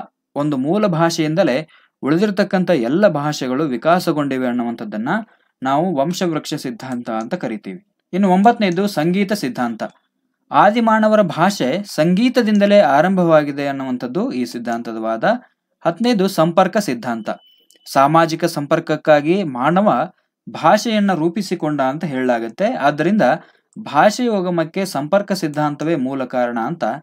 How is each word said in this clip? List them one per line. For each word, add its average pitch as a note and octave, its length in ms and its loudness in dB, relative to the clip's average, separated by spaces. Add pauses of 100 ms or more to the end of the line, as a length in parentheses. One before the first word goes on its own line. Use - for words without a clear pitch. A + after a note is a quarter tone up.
(360)
ಒಂದು C#3+ 220 -2
ಮೂಲ E3+ 280 0
ಭಾಷೆಯಿಂದಲೇ D#3+ 840 0 (340)
ಉಳಿದಿರ್ತಕ್ಕಂಥ F#3+ 680 0
ಎಲ್ಲ E3 380 2
ಭಾಷೆಗಳು D3 560 -2
ವಿಕಾಸಗೊಂಡಿವೆ C#3+ 840 0
ಅನ್ನುವಂಥದ್ದನ್ನ A#2 600 -6 (540)
ನಾವು D3+ 320 0
ವಂಶವೃಕ್ಷ D#3+ 580 -2
ಸಿದ್ಧಾಂತ B2 560 -8
ಅಂತ A2+ 240 -6
ಕರಿತೀವಿ. G#2 520 -8 (280)
ಇನ್ನು F#3+ 160 2
ಒಂಬತ್ತನೇದು G3+ 580 2
ಸಂಗೀತ G3 460 -2
ಸಿದ್ಧಾಂತ. B2 500 -4 (680)
ಆದಿಮಾನವರ G#3+ 680 4
ಭಾಷೆ E3 640 0
ಸಂಗೀತದಿಂದಲೇ G3+ 960 2
ಆರಂಭವಾಗಿದೆ D3+ 880 4
ಅನ್ನುವಂಥದ್ದು C3+ 640 -4
ಈ B2+ 140 -4
ಸಿದ್ಧಾಂತದ A#2 520 -6
ವಾದ. A2+ 260 -4 (640)
ಹತ್ತನೇದು G3 420 0
ಸಂಪರ್ಕ F3+ 500 2
ಸಿದ್ಧಾಂತ. A#2 520 -4 (640)
ಸಾಮಾಜಿಕ D#3 520 4
ಸಂಪರ್ಕಕ್ಕಾಗಿ D#3 1000 0
ಮಾನವ D3+ 680 0 (400)
ಭಾಷೆಯನ್ನ G3+ 640 2
ರೂಪಿಸಿಕೊಂಡ E3+ 680 -2
ಅಂತ C#3 240 -2
ಹೇಳಲಾಗತ್ತೆ. B2+ 680 -2
ಆದ್ದರಿಂದ D#3 480 0 (580)
ಭಾಷೆಯ E3+ 500 2
ಉಗಮಕ್ಕೆ F3+ 560 -2
ಸಂಪರ್ಕ F#3+ 460 -2
ಸಿದ್ಧಾಂತವೇ D3+ 640 -4
ಮೂಲ C3 300 -4
ಕಾರಣ B2 340 -4
ಅಂತ C3 240 -6 (200)